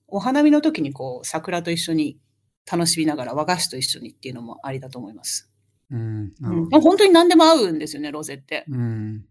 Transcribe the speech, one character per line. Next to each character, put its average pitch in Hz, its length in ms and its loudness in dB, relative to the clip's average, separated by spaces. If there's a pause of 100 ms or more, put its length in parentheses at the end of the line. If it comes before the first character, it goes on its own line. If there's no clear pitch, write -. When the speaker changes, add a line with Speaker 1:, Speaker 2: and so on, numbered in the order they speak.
Speaker 1:
お 196 140 -6
花 262 240 2
見 302 80 8
の 294 80 6
時 311 200 0
に、 139 120 -4
こ 127 320 -10
う、 - 20 -12
桜 170 380 -4
と 170 80 -4
一 165 60 -2
緒 165 140 -4
に 156 280 -2 (500)
楽 170 160 0
し 160 140 0
み 156 60 0
な 151 100 0
が 131 80 -8
ら、 120 100 -8
和 151 120 -2
菓 180 120 0
子 - 100 -4
と 131 80 -12
一 127 60 -6
緒 - 160 -4
に 117 120 -16
っ - 40 -20
て - 140 -16
い - 20 -10
う 127 60 -12
の 120 60 -14
も 117 220 -16
あ 139 60 -8
り 131 80 -8
だ 131 120 -14
と 127 100 -14
思 104 100 -14
い 110 40 -20
ま - 100 -20
す。 - 260 -8 (380)
Speaker 2:
う 131 80 -10
ん、 110 440 -8
な 123 80 -6
る - 0 -
ほ - 0 -
ど。 175 80 -2
Speaker 1:
う 165 100 -2
ん。 - 20 -12
ま 277 100 4
あ、 - 20 8
本 359 160 4
当 415 80 4
に 392 80 6
何 339 160 8
で 339 80 6
も 320 80 10
合 320 100 8
う 208 180 2
ん 156 60 -4
で 147 80 -6
す 147 80 -12
よ 143 80 -10
ね、 147 80 -8
ロ 151 140 -10
ゼ 143 100 -12
っ 139 40 -14
て。 139 300 -10
Speaker 2:
う 131 80 -6
ん。 110 540 -6